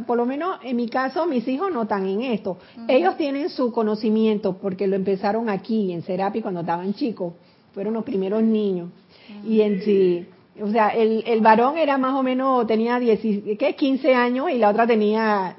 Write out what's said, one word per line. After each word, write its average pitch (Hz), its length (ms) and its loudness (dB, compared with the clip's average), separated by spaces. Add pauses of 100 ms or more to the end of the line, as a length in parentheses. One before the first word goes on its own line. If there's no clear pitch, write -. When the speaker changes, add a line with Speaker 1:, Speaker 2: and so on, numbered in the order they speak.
Speaker 1:
por 240 100 0
lo 240 80 2
menos 302 380 -4
en 247 140 -4
mi 240 100 0
caso, 262 400 -2
mis 254 200 -2
hijos 311 240 -2
no 240 120 -2
están 202 240 -2
en 196 160 -2
esto. 220 280 -4 (240)
Speaker 2:
Ujú. 233 120 -18
Speaker 1:
Ellos 330 300 2
tienen 285 320 -4
su 247 220 -2
conocimiento 214 840 0
porque 196 300 -4
lo 196 80 0
empezaron 202 540 -2
aquí 196 420 -2
en 170 100 -6
Serapi 190 400 -4
cuando 180 200 -6
estaban 175 320 -4
chicos, 196 400 -6 (400)
fueron 202 200 -4
los 220 120 -4
primeros 196 360 -2
niños. 202 480 0 (500)
Speaker 2:
Ujú. 208 120 -14
Speaker 1:
Y 220 100 6
en 208 220 0
sí, 185 420 2 (360)
o 208 100 -4
sea, 214 180 4
el, 220 380 2
el 226 140 2
varón 233 360 6
era 285 200 2
más 262 180 0
o 269 80 0
menos, 254 440 0
tenía 226 320 0
diez, 226 220 4
¿qué? 214 560 -2
quince 269 380 2
años 247 340 0
y 262 80 0
la 208 120 4
otra 226 180 4
tenía 214 720 2